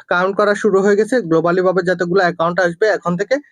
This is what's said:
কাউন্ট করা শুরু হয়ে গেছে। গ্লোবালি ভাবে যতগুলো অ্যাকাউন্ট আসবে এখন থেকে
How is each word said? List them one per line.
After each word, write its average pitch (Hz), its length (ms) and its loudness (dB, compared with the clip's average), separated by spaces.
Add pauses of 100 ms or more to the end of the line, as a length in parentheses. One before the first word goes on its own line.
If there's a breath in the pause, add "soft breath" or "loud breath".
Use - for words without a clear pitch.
কাউন্ট 190 300 -2
করা 208 180 2
শুরু 196 260 2
হয়ে 202 140 2
গেছে। 220 260 0
গ্লোবালি 170 400 0
ভাবে 185 220 0
যতগুলো 180 380 0
অ্যাকাউন্ট 170 380 -2
আসবে 175 280 0
এখন 175 300 -2
থেকে 202 180 -4 (160 loud breath)